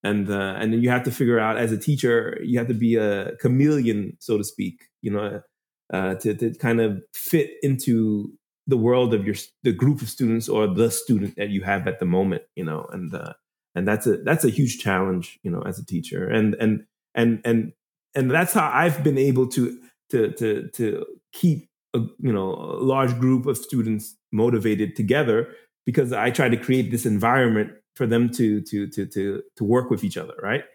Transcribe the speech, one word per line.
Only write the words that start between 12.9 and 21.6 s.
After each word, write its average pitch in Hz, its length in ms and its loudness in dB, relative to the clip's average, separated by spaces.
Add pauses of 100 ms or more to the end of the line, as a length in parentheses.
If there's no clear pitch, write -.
And, 90 220 -8
uh, - 200 -10 (400)
and 92 120 -2
that's 107 220 2
a, 101 80 4
that's - 280 0
a 127 60 4
huge 120 300 0
challenge, 92 640 -2
you 98 80 -4
know, 87 100 -4
as 92 160 -6
a - 80 -12
teacher. 92 420 -6
And, 107 260 2
and, 110 300 0 (300)
and, 117 300 2
and, 117 280 0 (400)
and 131 160 0
that's 165 240 2
how 165 220 2
I've 156 300 2
been 139 140 2
able 131 300 4
to, 123 300 -2 (320)
to, 110 220 0
to, 107 380 -4
to - 360 -4 (260)
keep - 360 0 (260)